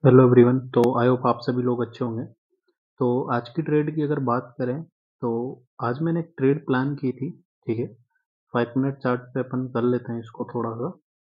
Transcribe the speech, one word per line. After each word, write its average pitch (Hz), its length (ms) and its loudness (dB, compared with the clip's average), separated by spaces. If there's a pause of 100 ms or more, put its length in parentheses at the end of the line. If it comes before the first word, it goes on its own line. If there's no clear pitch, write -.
Hello 131 240 8
एवरीवन, 123 320 8
तो 127 220 0 (180)
I 120 80 2
hope 127 200 0
आप 120 140 0
सभी 127 200 -2
लोग 123 200 -2
अच्छे 113 240 -6
होंगे। 113 180 -6 (760)
तो 131 60 0 (260)
आज 120 180 -2
की - 120 -6
trade 151 340 0
की 160 60 -2
अगर 147 180 -2
बात 123 380 -2
करें, 131 260 -6 (380)
तो 123 80 -2 (540)
आज 123 180 -4
मैंने 165 180 -2
एक 165 180 -10
trade 139 280 0
plan 131 300 -2
की 135 160 -4
थी, 135 180 -8 (380)
ठीक 113 120 -4
है? 120 60 -4 (680)
Five 117 240 -2
minute 135 200 -2
chart 123 240 -2
पे - 180 -8
अपन 127 280 -6
कर 123 160 -4
लेते 120 300 -2
हैं 117 60 -6
इसको 113 360 -12
थोड़ा 113 160 -4
सा, 120 180 -8 (380)